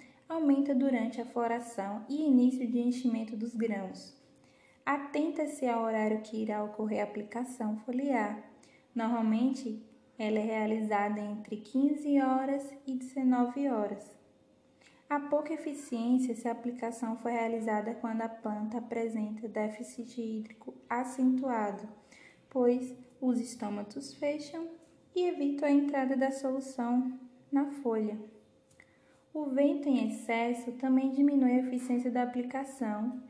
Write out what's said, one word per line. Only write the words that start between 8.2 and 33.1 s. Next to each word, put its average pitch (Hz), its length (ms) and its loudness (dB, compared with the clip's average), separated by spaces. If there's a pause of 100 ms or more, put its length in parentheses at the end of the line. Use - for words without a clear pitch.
Normalmente, 226 880 0 (340)
ela 214 220 0
é 214 40 2
realizada 214 760 0
entre 208 380 -8
quinze 285 640 2
horas 269 500 0 (140)
e 262 100 -4
dezenove 254 720 2
horas. 208 480 -2 (920)
Há 294 120 0
pouca 294 340 0
eficiência 254 840 0
se 220 120 -4
a 233 40 0
aplicação 233 680 -4
for 233 140 -2
realizada 226 640 0
quando 226 280 -4
a 226 80 -2
planta 214 500 -4
apresenta 226 680 -4
déficit 220 720 -6
hídrico 220 540 -8 (160)
acentuado, 254 1000 0 (600)
pois 247 420 4 (300)
os 247 180 4
estômatos 208 760 -6
fecham 302 520 -4 (480)
e 359 120 2
evitam 285 400 0
a 285 40 6
entrada 277 460 4
da 269 140 4
solução 262 880 -2 (320)
na 277 160 2
folha. 220 500 -2 (1120)
O 302 140 -4
vento 285 420 4
em 226 220 4
excesso 233 600 -2
também 262 400 4
diminui 277 400 6
a 254 80 6
eficiência 247 500 0
da 247 140 0
aplicação, 247 1080 -4